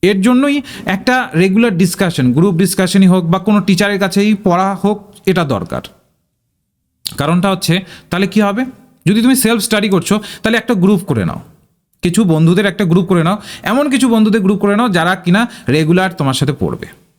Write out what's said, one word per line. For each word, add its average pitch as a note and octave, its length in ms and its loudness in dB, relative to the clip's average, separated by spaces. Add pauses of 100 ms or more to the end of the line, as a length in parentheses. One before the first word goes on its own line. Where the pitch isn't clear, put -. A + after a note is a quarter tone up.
এর G3 180 2
জন্যই C4 420 2 (220)
একটা A#3+ 500 -2
রেগুলার F#3+ 440 2
ডিসকাশন, E3 540 0
গ্রুপ E3+ 220 2
ডিসকাশনই F#3 520 2
হোক F3+ 180 2
বা E3+ 140 0
কোনো G#3 220 0
টিচারের G3 380 0
কাছেই G3+ 360 0
পড়া F#3+ 400 0
হোক, G3+ 400 -4 (120)
এটা F3+ 180 0
দরকার। A#2 380 -6 (1300)
কারণটা F3 340 0
হচ্ছে, F#3 300 -2 (300)
তাহলে F#3+ 160 -2
কি G3+ 140 0
হবে? G#3 240 0 (420)
যদি G#3 160 2
তুমি B3+ 140 4
সেলফ A#3 260 0
স্টাডি G#3+ 260 0
করছো, G3 320 0 (220)
তাহলে A3+ 160 0
একটা A3+ 160 -2
গ্রুপ F#3+ 260 2
করে A#2+ 240 -2
নাও, - 160 -6 (600)
কিছু F3+ 220 0
বন্ধুদের E3+ 420 2
একটা G3+ 180 -2
গ্রুপ F3 220 2
করে E3+ 180 0
নাও, G3 140 -2 (240)
এমন C4+ 280 -2
কিছু C4 180 2
বন্ধুদের A3 320 2
গ্রুপ F#3+ 180 0
করে G3+ 180 0
নাও A#3+ 120 0
যারা F3 280 0
কিনা F#3+ 320 0 (200)
রেগুলার D#3+ 420 2
তোমার C#3 240 -2
সাথে C#3+ 180 -2
পড়বে। D2+ 340 -6 (320)